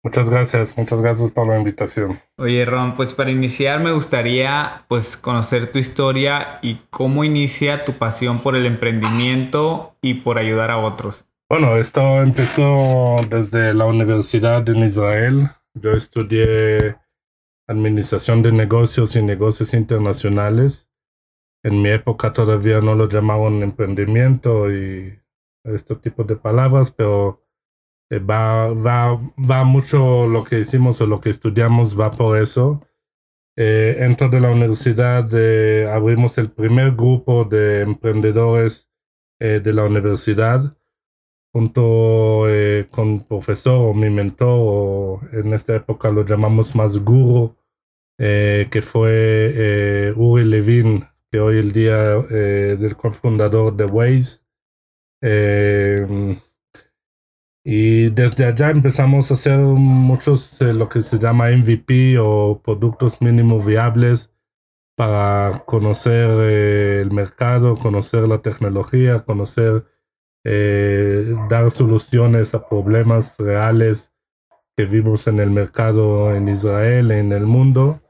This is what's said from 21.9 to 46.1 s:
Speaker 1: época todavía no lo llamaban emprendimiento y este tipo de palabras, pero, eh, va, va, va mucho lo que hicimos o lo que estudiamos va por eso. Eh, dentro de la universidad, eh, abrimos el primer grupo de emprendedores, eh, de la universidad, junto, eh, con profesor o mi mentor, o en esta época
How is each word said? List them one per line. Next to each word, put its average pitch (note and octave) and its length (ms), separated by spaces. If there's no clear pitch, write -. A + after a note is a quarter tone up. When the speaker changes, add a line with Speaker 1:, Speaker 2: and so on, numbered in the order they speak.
Speaker 1:
época A2 420
todavía G#2+ 480
no A2 160
lo G#2+ 120
llamaban G#2+ 540
emprendimiento G#2 1120
y F#2+ 460
este A2 300
tipo - 300
de G#2+ 100
palabras, B2+ 560
pero, G2+ 500
eh, G#2+ 80
va, A2 560
va, A#2+ 420
va C3 240
mucho C3 640
lo A2+ 160
que A#2 160
hicimos B2+ 420
o A2 60
lo G#2 140
que A2 100
estudiamos A2+ 680
va G#2+ 120
por A2 260
eso. B2+ 480
Eh, A2 440
dentro B2+ 280
de B2+ 120
la B2 100
universidad, A#2+ 840
eh, A2 560
abrimos A2+ 500
el A2 120
primer A#2+ 460
grupo A#2+ 480
de G#2 380
emprendedores, A2 1080
eh, G#2+ 200
de G#2+ 120
la G#2+ 120
universidad, G#2+ 920
junto, A2+ 920
eh, G#2 420
con G#2+ 300
profesor A2+ 720
o G2+ 40
mi G#2+ 160
mentor, G#2 400
o G2+ 680
en G#2+ 240
esta A2 220
época A2 340